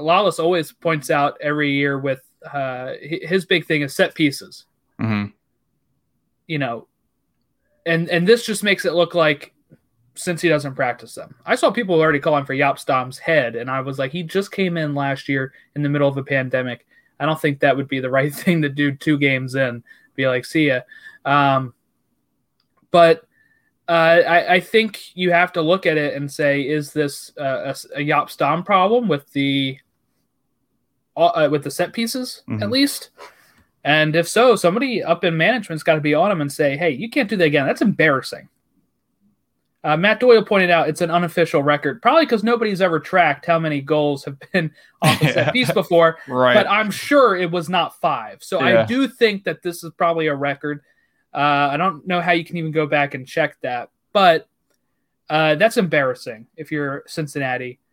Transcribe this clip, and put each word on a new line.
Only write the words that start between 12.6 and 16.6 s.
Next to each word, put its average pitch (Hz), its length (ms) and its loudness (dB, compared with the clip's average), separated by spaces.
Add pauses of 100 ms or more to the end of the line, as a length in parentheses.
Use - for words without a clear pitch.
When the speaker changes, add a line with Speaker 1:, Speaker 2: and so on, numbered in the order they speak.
Speaker 1:
Stam's 127 400 -4
head, 120 380 0
and 123 140 -8
I 135 100 -4
was 135 180 -8
like, 135 140 -4
"He 180 100 -6
just 190 300 -4
came 180 240 -2
in 151 180 -4
last 139 340 -4
year 135 240 -4 (240)
in 147 60 -4
the 143 60 0
middle 143 200 2
of 139 80 -4
a 139 80 -6
pandemic. 127 640 -4 (340)